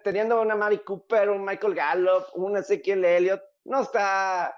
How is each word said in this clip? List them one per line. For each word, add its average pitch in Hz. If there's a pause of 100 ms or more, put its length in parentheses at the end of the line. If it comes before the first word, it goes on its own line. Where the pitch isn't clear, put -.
teniendo 220
un 220
Amari 208
Cooper, 202
un 196
Michael 196
Gallup, 180 (100)
un 196
Ezekiel 190
Elliott, 180 (240)
no 262
está 196